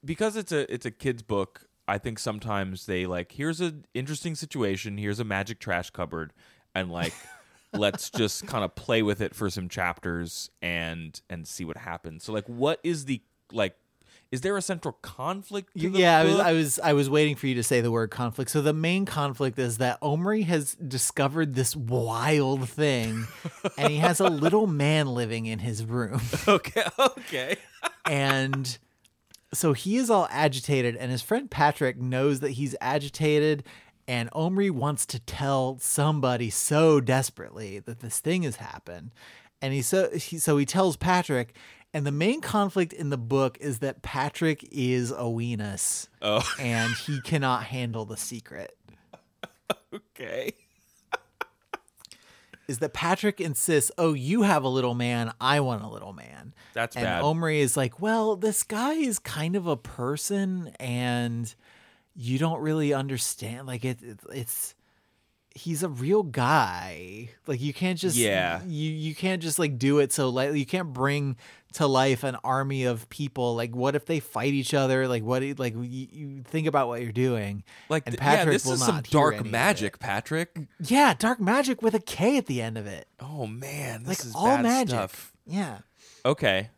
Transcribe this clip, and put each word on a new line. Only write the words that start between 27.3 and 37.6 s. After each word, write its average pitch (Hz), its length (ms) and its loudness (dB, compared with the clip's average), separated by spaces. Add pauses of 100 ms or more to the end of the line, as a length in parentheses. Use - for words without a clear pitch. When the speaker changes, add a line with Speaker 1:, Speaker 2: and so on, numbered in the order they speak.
Speaker 1:
<laughs> - 40 -20 (420)
Speaker 2:
And 135 680 0 (760)
so 160 200 2
he 185 240 0
is 247 140 2
all 190 200 4
agitated, 131 680 2
and 123 140 -6
his 127 120 -4
friend 254 280 -2
Patrick 147 500 2
knows 131 400 2
that 139 120 -4
he's 127 280 -4
agitated, 147 840 2 (440)
and 120 240 -2
Omri 190 380 2
wants 139 360 -2
to - 140 -8
tell 135 600 0
somebody 131 680 2
so 151 500 6
desperately 110 800 -2